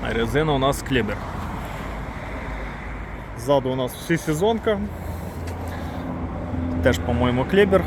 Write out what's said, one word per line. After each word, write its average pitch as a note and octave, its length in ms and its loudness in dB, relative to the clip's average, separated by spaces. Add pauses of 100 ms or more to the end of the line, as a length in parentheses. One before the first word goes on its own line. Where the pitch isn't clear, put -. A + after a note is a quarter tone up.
(140)
Резина B2+ 400 2
у C3+ 60 4
нас C3+ 220 2
Клібер. G#2+ 360 2 (2250)
Ззаду C3 300 4
у B2+ 60 0
нас B2+ 180 -2
всесезонка. G3 840 2 (2000)
Теж, B2+ 160 4
по-моєму, B2 460 2
Клібер. F#3+ 420 6